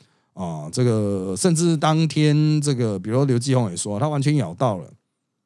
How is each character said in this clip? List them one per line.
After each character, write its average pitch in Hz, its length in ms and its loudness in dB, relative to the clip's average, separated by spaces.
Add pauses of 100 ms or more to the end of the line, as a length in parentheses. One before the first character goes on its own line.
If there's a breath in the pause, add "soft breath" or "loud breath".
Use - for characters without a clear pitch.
(340 soft breath)
啊， 82 380 -8
这 127 100 -2
个 101 540 0
甚 170 180 2
至 170 220 2
当 156 320 2
天 151 540 2
这 143 120 -2
个， 113 240 -2
比 98 120 -8
如 131 160 2
刘 127 120 2
继 131 160 0
宏 120 160 2
也 87 60 -8
说， 101 240 -6
他 147 80 0
完 147 140 -2
全 147 160 2
咬 90 160 -2
到 107 240 -2
了， 82 120 -12 (560)